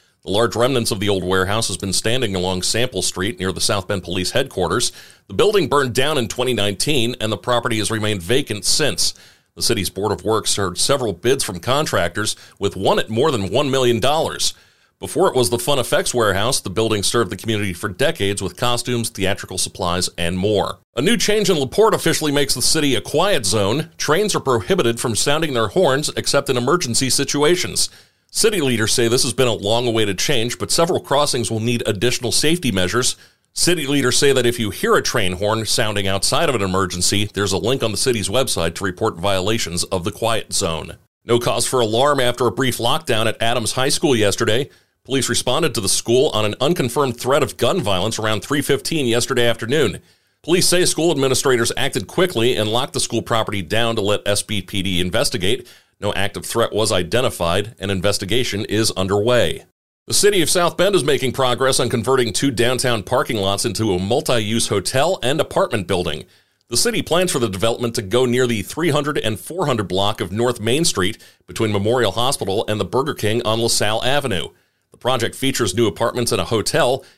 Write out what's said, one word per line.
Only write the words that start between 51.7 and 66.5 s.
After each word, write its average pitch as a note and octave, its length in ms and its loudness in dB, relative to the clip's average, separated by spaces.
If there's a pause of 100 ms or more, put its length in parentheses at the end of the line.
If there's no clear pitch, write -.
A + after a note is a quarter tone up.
acted B2+ 300 -2
quickly B2+ 500 0
and G#2+ 140 0
locked B2 240 -2
the C3+ 60 -4
school A2+ 240 -2
property G#2+ 400 -2
down A2+ 320 0
to A2 60 -2
let G2+ 260 0
S G2+ 160 0
B G#2+ 180 -4
P F#2+ 220 -4
D F2 180 0
investigate. F#2+ 680 -2 (320)
No G2+ 140 -4
active F#2 320 -4
threat - 260 0
was G#2+ 200 0
identified. G2+ 880 0
An G2 100 -6
investigation G2 760 -2
is G#2+ 260 0
underway. G#2 720 2 (400)
The - 80 -8
city G3 300 4
of C#3 80 0
South F3 260 0
Bend G3 160 2
is D#3+ 100 2
making C3+ 280 0
progress B2+ 480 0
on B2+ 100 0
converting B2 420 2
two C#3 200 0
downtown A#2+ 500 0
parking B2+ 360 -2
lots G2 280 0
into G#2+ 280 0
a F2+ 60 0
multi-use A#2 680 0
hotel C3+ 560 0
and C#3+ 180 0
apartment A#2 460 -2
building. E2 380 -2 (420)